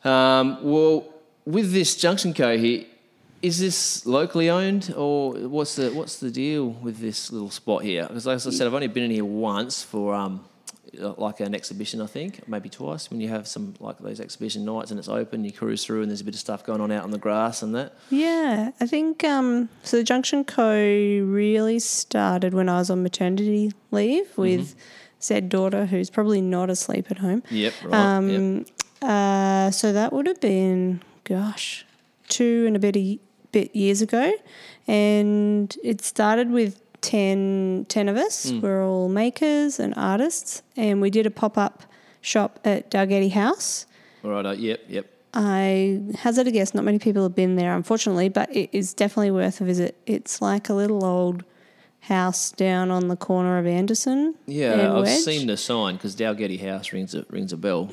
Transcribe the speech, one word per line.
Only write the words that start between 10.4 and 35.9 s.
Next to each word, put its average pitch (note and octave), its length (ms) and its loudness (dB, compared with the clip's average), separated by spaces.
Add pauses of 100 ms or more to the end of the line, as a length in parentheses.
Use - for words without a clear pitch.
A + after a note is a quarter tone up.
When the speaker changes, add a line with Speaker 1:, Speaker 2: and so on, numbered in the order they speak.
Speaker 1:
like, G2+ 400 -8
an G2+ 140 -4
exhibition, G#2 460 -8
I G#2+ 60 -6
think, D#3+ 420 -12
maybe G2+ 220 -8
twice, D3+ 400 -10
when A#2 100 -8
you A2 80 -6
have A2 180 -8
some, G2+ 320 -10
like, G#2+ 200 -14
those G#2+ 220 -12
exhibition G#2+ 440 -8
nights A2 260 -6
and G#2 80 -8
it's F#2+ 100 -12
open, A2 360 -4
you G#2 80 -8
cruise A2 320 -6
through A2 160 -4
and G#2+ 100 -2
there's G2+ 120 -6
a - 20 -12
bit G#2 100 -8
of G#2+ 60 -10
stuff G#2 240 -8
going A2 160 -4
on G#2 100 -2
out G#2 140 -4
on G2 60 -8
the G#2+ 80 -6
grass A2 440 -2
and A2 120 -4
that. C3 180 -6 (180)
Speaker 2:
Yeah, C#4 600 0 (100)
I A#3+ 60 0
think, D#4 360 0
um, B3+ 460 0 (140)
so - 160 0
the A#3 40 4
Junction B3+ 420 0
Co A3+ 280 2
really G#3 1080 2
started F#3 760 0
when F#3 160 2
I F3 80 2
was F3+ 100 0
on F#3 140 0
maternity G#3 680 0 (200)
leave B3 480 0
with F3+ 320 2
Speaker 1:
Mm-hmm. - 80 -20 (420)
Speaker 2:
said G3+ 300 -4
daughter, F#3+ 360 0
who's F#3 240 0
probably G#3 300 2
not F#3 300 0
asleep - 400 -4
at F#3 80 -6
home. F#3+ 320 0
Speaker 1:
Yep, A3 240 0 (100)
right, G3 320 4
Speaker 2:
Um, F#3+ 140 2
Speaker 1:
yep. F#3+ 360 0 (360)
Speaker 2:
uh, G3 680 2
so G#3 220 0
that G#3 200 2
would C#4 140 0
have F4+ 140 -2
been, F#3 640 2 (220)
gosh, G3 600 -4 (440)
two A#3 380 4
and A3 80 4
a G#3 60 2
bit, G3+ 160 2
a G3 240 0 (320)
bit - 240 2
years G3+ 240 2
ago. A#3+ 320 2 (540)
And G#3 1000 2
it A#3 180 -2